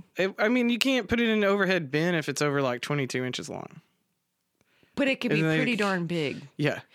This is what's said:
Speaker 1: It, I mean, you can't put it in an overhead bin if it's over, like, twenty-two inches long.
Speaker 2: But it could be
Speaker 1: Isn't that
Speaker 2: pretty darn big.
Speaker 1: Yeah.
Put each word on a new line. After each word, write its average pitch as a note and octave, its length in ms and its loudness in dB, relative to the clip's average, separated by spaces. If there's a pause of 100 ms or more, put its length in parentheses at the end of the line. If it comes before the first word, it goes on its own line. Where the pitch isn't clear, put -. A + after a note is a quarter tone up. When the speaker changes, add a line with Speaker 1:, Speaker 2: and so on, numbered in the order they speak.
(160)
Speaker 1:
It, F#3+ 240 0
I G#3+ 80 2
mean, A#3+ 220 2
you A#3+ 100 0
can't B3+ 300 0
put A#3 100 2
it A#3 80 2
in A3 120 4
an G#3 40 2
overhead F#3+ 480 2
bin E3 240 0
if D3+ 140 -2
it's C3+ 120 -4
over, C#3+ 200 0
like, B2 200 -2
twenty-two C3 440 -2
inches A#2+ 240 -6
long. - 320 -12 (1120)
Speaker 2:
But C4+ 140 2
it C4 120 0
could B3 100 -2
be D3+ 80 2
Speaker 1:
Isn't D#3+ 100 2
that D#3+ 80 2
Speaker 2:
pretty - 180 0
darn F#3+ 320 0
big. D#3+ 340 -4 (160)
Speaker 1:
Yeah. C#3+ 220 0 (160)